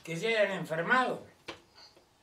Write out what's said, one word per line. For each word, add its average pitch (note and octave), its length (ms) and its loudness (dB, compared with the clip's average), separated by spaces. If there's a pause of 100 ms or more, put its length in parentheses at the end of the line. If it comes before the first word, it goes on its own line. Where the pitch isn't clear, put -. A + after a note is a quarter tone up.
que E3 140 -8
se A3 100 -2
hayan G#3 240 2
enfermado", F3 720 0 (1000)